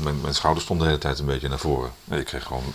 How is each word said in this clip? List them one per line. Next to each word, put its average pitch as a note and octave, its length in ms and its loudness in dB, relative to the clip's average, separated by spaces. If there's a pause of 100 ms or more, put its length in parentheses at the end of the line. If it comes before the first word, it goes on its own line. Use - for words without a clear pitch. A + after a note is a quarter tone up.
mijn, D2 180 0
mijn C#2+ 140 -2
schouders D#2+ 300 2
stonden E2 220 2
de D#2 60 6
hele D2 100 2
tijd C#2 160 0
een C#2+ 80 -2
beetje C2+ 220 0
naar C2+ 100 0
voren. B1+ 340 0 (120)
Ik C#2+ 200 -2
kreeg B1+ 200 -6
gewoon B1+ 200 -4 (100)